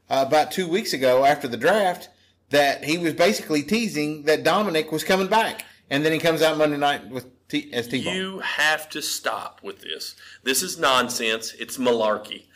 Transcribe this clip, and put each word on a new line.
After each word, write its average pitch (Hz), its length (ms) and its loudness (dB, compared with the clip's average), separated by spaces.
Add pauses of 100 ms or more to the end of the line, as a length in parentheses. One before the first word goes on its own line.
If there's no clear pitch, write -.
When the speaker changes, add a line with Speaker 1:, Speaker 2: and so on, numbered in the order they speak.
(100)
Speaker 1:
uh, 135 180 2
about 151 240 4
two 185 160 -2
weeks 202 240 -2
ago 131 320 4
after 143 240 2
the 117 80 -6
draft 135 540 0 (400)
that 143 340 4
he 160 140 0
was 165 160 0
basically 170 480 2
teasing 151 640 -2
that 151 200 2
Dominic 160 480 0
was 156 100 -4
coming 190 260 2
back. 214 360 0 (240)
And 143 160 0
then 160 80 4
he 156 60 0
comes 160 240 2
out 156 160 4
Monday 151 180 2
night 143 320 0
with 123 160 -10 (240)
T-, 151 240 -4
as 120 160 -4
T-Bar. 139 260 -4
Speaker 2:
You 190 260 -6
have 151 500 -2
to 151 100 -8
stop - 600 -6
with 98 180 -14
this. - 360 -12 (260)
This 131 200 -2
is 180 160 -8
nonsense. 120 760 0
It's - 240 -12
malarkey. 113 680 0 (120)